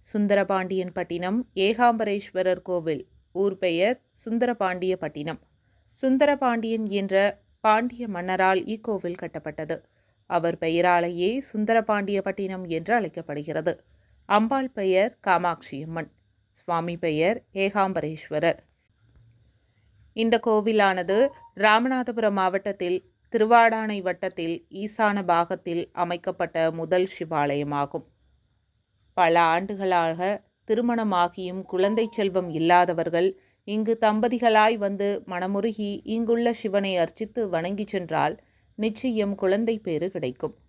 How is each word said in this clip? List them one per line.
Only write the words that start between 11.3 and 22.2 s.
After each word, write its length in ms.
சுந்தரபாண்டிய 800
பட்டினம் 460
என்று 260
அழைக்கப்படுகிறது. 840
அம்பாள் 460
பெயர் 420
காமாட்சியம்மன், 840
சுவாமி 460
பெயர் 560
ஏகாம்பரேஸ்வரர். 1080
இந்த 200
கோவிலானது 720
ராமநாதபுரம் 840